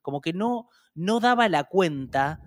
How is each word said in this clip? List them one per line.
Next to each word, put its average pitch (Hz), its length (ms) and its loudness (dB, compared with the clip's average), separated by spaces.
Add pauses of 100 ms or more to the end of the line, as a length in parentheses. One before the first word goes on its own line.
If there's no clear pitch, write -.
Como 143 180 -8
que 165 140 -6
no, 233 340 -4 (280)
no 196 240 -2
daba 240 280 4
la 151 180 2
cuenta 143 800 0